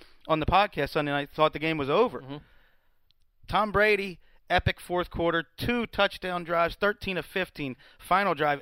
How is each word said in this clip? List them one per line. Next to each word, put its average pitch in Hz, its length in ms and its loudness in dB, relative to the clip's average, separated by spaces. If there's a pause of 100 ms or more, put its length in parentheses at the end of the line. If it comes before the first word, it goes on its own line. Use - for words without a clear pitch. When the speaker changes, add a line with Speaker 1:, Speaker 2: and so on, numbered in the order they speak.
(260)
Speaker 1:
on 156 140 2
the 147 60 -2
podcast 175 440 2
Sunday 147 220 -2
night 143 180 -4
thought 156 220 2
the 151 60 -8
game 160 180 -2
was 139 140 -2
over. 175 300 2
Speaker 2:
Mm-hmm. 135 160 -14 (1120)
Speaker 1:
Tom 202 240 0
Brady, 196 480 2 (280)
epic 180 320 0
fourth 175 300 -2
quarter, 170 340 0 (120)
two 240 300 -2
touchdown 185 580 -2
drives, 170 320 0
thirteen 202 420 -2
of 147 80 -6
fifteen. 151 500 -6 (220)
Final 190 360 2
drive, 143 280 0